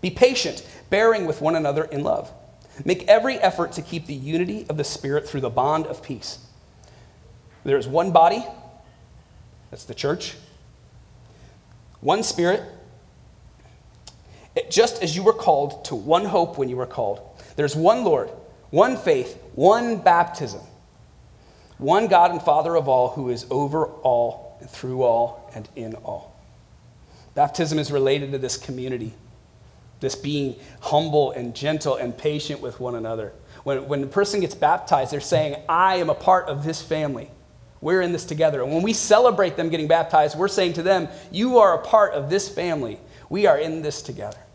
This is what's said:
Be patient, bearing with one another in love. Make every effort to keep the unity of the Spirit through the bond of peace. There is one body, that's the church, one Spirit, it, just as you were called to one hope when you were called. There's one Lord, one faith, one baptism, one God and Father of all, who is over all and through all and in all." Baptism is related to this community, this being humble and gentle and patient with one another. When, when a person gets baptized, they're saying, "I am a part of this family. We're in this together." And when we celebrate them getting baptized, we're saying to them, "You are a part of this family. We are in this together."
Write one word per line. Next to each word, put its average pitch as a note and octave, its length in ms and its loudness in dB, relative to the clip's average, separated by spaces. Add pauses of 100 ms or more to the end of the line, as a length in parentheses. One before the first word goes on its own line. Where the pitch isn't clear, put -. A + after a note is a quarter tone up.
Be F#3 100 -2
patient, B3 560 0 (220)
bearing G#3 380 2
with D3+ 140 -4
one D#3 140 0
another D3+ 300 0
in D3 180 -6
love. - 280 -2 (540)
Make F#3 240 -2
every A3+ 300 4
effort - 340 -2
to - 100 -10
keep E3 240 -10
the D3 80 -10
unity E3+ 540 -4
of D#3 80 -4
the D3 80 -2
Spirit C#3+ 440 -4
through C#3 140 -4
the B2 80 -2
bond D3 360 0
of D3 160 -10
peace. - 360 -12 (1300)
There C#3 120 2
is A#2+ 100 0
one E3 240 0
body, F3 320 6 (1300)
that's - 140 -16
the A2+ 100 -12
church, - 400 -4 (1700)
one F#3 220 0
Spirit, - 400 0 (1900)
it, - 160 -4
just - 320 2
as D#3+ 120 -4
you F#3 80 -4
were A3 120 4
called D3 520 0
to - 80 -8
one D3+ 300 2
hope F#3+ 320 0
when C3 140 -2
you B2 60 -6
were B2+ 100 -6
called. G2+ 340 -6 (360)
There's D3 200 -2
one G#3 260 4
Lord, C#3+ 280 0 (400)
one A#3 260 4
faith, C#3 420 -2 (160)
one A3+ 440 2
baptism, E3 640 0 (1120)
one F3+ 300 2
God F3+ 240 6
and E3 100 -6
Father D#3 360 0
of C#3+ 120 0
all, B2+ 220 2
who C3+ 180 -6
is A#2 220 -4
over C#3+ 360 -2
all - 760 -2
and - 100 -20
through B2+ 320 -6
all A#2+ 520 0
and G#2+ 220 -14
in A2+ 200 -12
all." - 380 -14 (1000)
Baptism D3+ 440 0
is C#3+ 140 -4
related C#3 400 2
to C#3 60 -4
this B2+ 180 -4
community, B2+ 580 -8 (840)
this C3+ 140 -4
being C#3+ 420 -4 (240)
humble D3+ 520 2
and A#2+ 220 -8
gentle D3+ 420 -2
and A#2+ 200 -6
patient D3 440 -4
with B2 200 -10
one B2 140 -6
another. A2 380 -8 (320)
When, C3+ 240 -4
when C#3 140 -2
a C#3 40 -6
person G3+ 340 -2
gets E3 140 -4
baptized, D3+ 580 0
they're C#3+ 80 -4
saying, D#3 360 -2 (120)
"I F#3 280 4
am E3 140 0
a C#3+ 40 4
part F#3 340 4
of C#3+ 160 -6
this D#3 180 -4
family. C#3+ 480 -4 (500)
We're F3 200 2
in F3 120 0
this E3 120 -4
together." D3+ 380 0
And C3+ 100 -2
when E3 100 0
we A3 100 0
celebrate G#3+ 640 4
them E3 120 -2
getting D#3+ 200 -2
baptized, D#3 500 2
we're F#3+ 100 0
saying F3+ 260 0
to E3+ 80 -6
them, F#3 260 2 (220)
"You B3 280 4
are G3 160 8
a - 80 -2
part G#3 320 4
of C#3 160 -4
this G3 180 -2
family. D3+ 500 -4 (300)
We G3+ 180 0
are D3+ 120 6
in D#3+ 240 -4
this D3+ 200 -6
together." - 360 -12 (160)